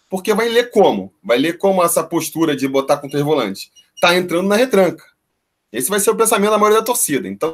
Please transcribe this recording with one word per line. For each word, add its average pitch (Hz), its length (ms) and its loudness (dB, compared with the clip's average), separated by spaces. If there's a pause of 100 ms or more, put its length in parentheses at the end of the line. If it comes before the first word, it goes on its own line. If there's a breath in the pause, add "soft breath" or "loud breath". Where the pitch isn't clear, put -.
(100)
Porque 190 220 -4
vai 220 160 0
ler 233 220 0
como? 113 420 2 (100)
Vai 117 140 2
ler 165 220 -2
como 190 240 2
essa 170 200 0
postura 160 540 -2
de 135 100 -2
botar 135 300 0
com 139 120 -12
três 147 140 -2
volantes? 131 480 -2 (300 soft breath)
Tá 175 160 2
entrando 180 320 -2
na 208 80 2
retranca. 196 480 0 (680)
Esse 123 180 -4
vai 202 100 -2
ser 226 100 2
o 208 60 -2
pensamento 214 340 2
da 214 80 2
maioria 214 220 4
da 208 60 -4
torcida. 135 420 -2
Então, 151 260 -6